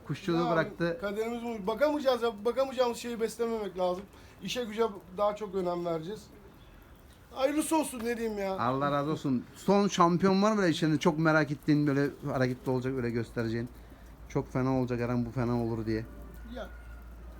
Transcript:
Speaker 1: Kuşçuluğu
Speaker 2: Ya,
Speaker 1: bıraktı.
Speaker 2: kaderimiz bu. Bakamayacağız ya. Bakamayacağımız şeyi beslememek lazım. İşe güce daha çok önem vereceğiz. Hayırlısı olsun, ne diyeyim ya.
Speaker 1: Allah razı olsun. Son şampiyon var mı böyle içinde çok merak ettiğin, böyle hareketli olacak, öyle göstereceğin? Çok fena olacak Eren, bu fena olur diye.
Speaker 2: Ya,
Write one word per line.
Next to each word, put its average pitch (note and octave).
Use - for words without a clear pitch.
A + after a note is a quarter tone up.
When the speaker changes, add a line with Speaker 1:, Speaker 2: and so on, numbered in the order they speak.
Speaker 1:
Kuşçuluğu E3+
Speaker 2:
Ya, F3
Speaker 1:
bıraktı. E3
Speaker 2:
kaderimiz A3+
bu. A3
Bakamayacağız B3+
ya. G#3
Bakamayacağımız B3
şeyi A#3
beslememek A3
lazım. F3+
İşe B3
güce G#3+
daha G#3
çok G3+
önem F3
vereceğiz. E3
Hayırlısı D4
olsun, C#4
ne A#3+
diyeyim A3
ya. F#3+
Speaker 1:
Allah C3+
razı C#3+
olsun. C#3+
Son G3+
şampiyon F#3
var G#3+
mı G#3+
böyle F3+
içinde D#3
çok D#3
merak D#3
ettiğin, D3
böyle C#3
hareketli B2+
olacak, B2+
öyle A#2+
göstereceğin? A#2
Çok -
fena C3
olacak A#2+
Eren, A#2+
bu A#2
fena A#2+
olur A2+
diye. A2
Speaker 2:
Ya, G#3